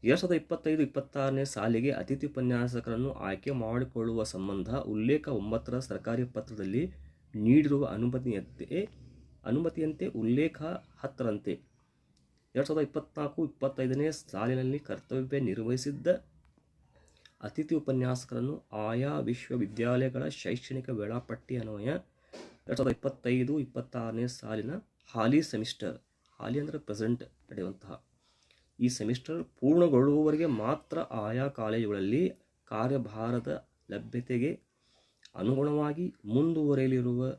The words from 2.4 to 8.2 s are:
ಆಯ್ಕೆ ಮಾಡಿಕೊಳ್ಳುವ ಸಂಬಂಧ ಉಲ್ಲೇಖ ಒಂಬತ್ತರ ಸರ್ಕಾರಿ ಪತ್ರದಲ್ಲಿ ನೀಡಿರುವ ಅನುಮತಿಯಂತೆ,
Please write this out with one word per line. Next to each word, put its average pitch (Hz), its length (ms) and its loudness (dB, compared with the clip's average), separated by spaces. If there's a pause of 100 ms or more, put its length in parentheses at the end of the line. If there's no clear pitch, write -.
ಆಯ್ಕೆ 95 400 -4
ಮಾಡಿಕೊಳ್ಳುವ 117 720 -2
ಸಂಬಂಧ 95 460 -4
ಉಲ್ಲೇಖ 127 580 0
ಒಂಬತ್ತರ 113 520 -2
ಸರ್ಕಾರಿ 117 440 -4
ಪತ್ರದಲ್ಲಿ 113 680 -4 (440)
ನೀಡಿರುವ 139 500 6
ಅನುಮತಿಯಂತೆ, 113 1040 -2 (560)